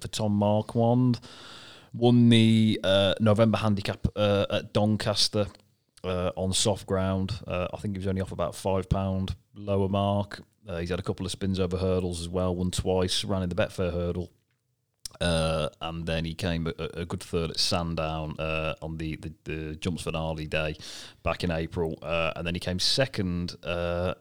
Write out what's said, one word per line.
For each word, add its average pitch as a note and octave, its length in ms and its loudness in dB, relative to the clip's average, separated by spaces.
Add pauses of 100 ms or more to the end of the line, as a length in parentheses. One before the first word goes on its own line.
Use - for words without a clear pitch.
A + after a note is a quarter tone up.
for - 80 -10
Tom G#2+ 240 0
Marquand. A#2 880 2 (720)
Won A#2+ 360 6
the, A2+ 540 8
uh, F#2+ 380 4
November A2 380 6
handicap, G2+ 480 0 (100)
uh, G2+ 340 4
at - 220 -4
Doncaster, G#2 760 2 (560)
uh, F#2 340 -2
on F#2 160 -2
soft G2 340 0
ground. F#2+ 460 0 (140)
Uh, F2+ 260 -4
I - 40 -8
think G#2 180 -6
he F#2+ 60 -6
was F#2+ 80 -4
only F#2+ 120 0
off F#2 120 -4
about F#2 240 -4
five F#2+ 320 -2
pound F#2+ 480 -2 (180)
lower G2+ 340 0
mark. G2+ 520 0 (280)
Uh, F2 100 -6
he's F2 120 -4
had F2+ 80 -2
a G2 40 -6
couple - 220 -6
of F2+ 60 -6
spins F#2+ 300 -2
over F2+ 160 0
hurdles F#2 440 0
as E2+ 80 -8
well, F2+ 280 0
won F#2 160 0
twice, F#2 520 0
ran G2 180 -2
in F2 60 -2
the F2 60 -4
Betfair F2+ 380 -2
hurdle. F2 400 -4 (880)
Uh, D#2+ 480 2 (120)
and E2 260 -6
then E2 180 0
he E2 100 -4
came E2 320 -2
a, E2 60 -2 (280)
a F2 40 -4
good F2 180 -6
third E2 280 -2
at - 100 -6
Sandown, D#2+ 800 -2
uh, D#2+ 420 -2
on D#2+ 160 -8
the, D#2 180 -6
the, D#2 160 -12 (120)
the D#2 320 -8
jumps D#2+ 260 -4
finale D#2+ 460 -4
day D#2 260 -2 (480)
back E2+ 220 -2
in F2 80 0
April. E2 500 -2
Uh, E2 320 0
and E2+ 100 -8
then E2+ 100 -2
he F2 60 -4
came F2+ 200 -4
second, F2+ 840 0
uh, F2 580 -2